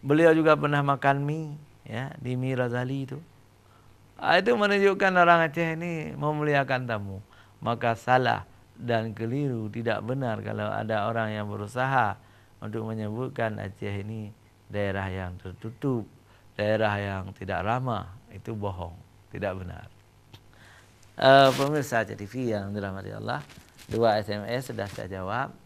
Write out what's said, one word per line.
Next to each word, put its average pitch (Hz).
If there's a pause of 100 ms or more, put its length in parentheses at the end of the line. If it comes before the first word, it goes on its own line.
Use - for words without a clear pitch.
Beliau 160
juga 156
pernah 147
makan 139
mie, 151 (320)
ya, 120
di 127
Mie 127
Razali 127
itu. 135 (960)
Ah, -
itu 190
menunjukkan 196
orang 170
Aceh 160
ini 165
memuliakan 143
tamu. 101 (400)
Maka 117
salah 120 (200)
dan 113
keliru, 113
tidak 110
benar 117
kalau 107
ada 107
orang 113
yang 104
berusaha 110 (440)
untuk 110
menyebutkan 110
Aceh 101
ini 107 (360)
daerah 98
yang 92
tertutup, 117 (520)
daerah 107
yang 95
tidak 92
ramah. 117 (160)
Itu 101
bohong, 92 (400)
tidak 95
benar. 87 (1300)
Eh, 135
pemirsa 139
Aceh 104
T 101
V 120
yang 101
dirahmati 98
Allah, 110 (480)
dua 110
S 101
M 104
S 123
sudah 107
saya 113
jawab. 98